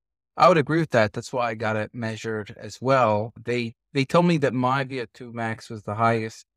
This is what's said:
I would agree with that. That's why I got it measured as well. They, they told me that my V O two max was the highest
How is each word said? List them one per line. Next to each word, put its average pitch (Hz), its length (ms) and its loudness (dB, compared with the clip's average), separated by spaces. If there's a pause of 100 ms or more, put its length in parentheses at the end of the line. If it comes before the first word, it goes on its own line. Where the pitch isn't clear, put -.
(360)
I 160 120 6
would 175 100 6
agree 151 220 0
with 160 100 -4
that. 110 220 4
That's - 200 -10
why 120 180 -4
I 113 40 -6
got 110 220 -4
it 107 180 -6
measured 110 640 -8
as 110 220 -16
well. 117 520 2 (120)
They, 120 300 -4 (180)
they 139 120 2
told 175 220 4
me 170 120 4
that 131 160 0
my 127 280 0
V 131 200 -8
O - 100 -10
two 123 200 -18
max 113 380 -8
was 110 120 -12
the 104 120 -6
highest 113 520 0 (100)